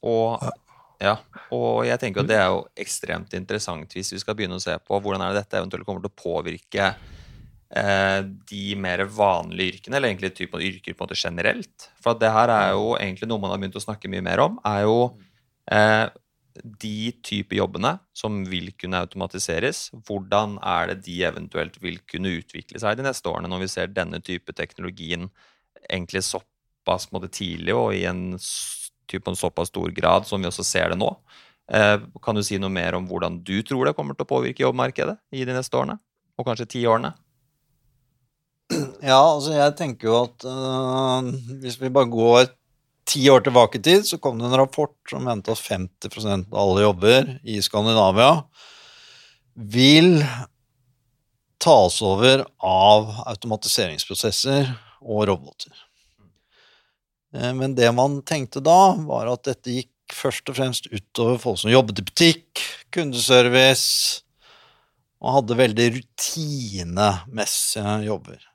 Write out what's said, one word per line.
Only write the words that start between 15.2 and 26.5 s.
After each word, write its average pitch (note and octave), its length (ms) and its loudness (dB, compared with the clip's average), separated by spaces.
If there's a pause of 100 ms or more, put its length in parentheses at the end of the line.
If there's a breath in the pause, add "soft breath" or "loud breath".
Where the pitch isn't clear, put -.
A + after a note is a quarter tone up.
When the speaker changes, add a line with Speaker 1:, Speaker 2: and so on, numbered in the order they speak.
Speaker 1:
eh, G#2+ 400 2 (720)
de A2 320 -8 (100)
type G2+ 320 -6
jobbene G2+ 460 -2 (160)
som G#2 280 -6
vil F#2 280 -8
kunne F#2 260 -8
automatiseres. F2+ 920 -6 (160)
Hvordan G2+ 580 -2
er F2 220 -2
det F#2+ 180 -8
de F2+ 160 -8
eventuelt E2 580 -6
vil F2 200 -12
kunne F2+ 420 -8
utvikle - 380 -18
seg A2 180 -2
de C3+ 60 -10
neste B2+ 260 -6
årene E2 180 -6
når F#2 120 -8
vi F#2+ 80 -6
ser F#2 180 -6
denne F2 340 -6
type - 340 -12
teknologien F2 760 -10 (580)
egentlig F#2 360 -6
såpass, - 840 -8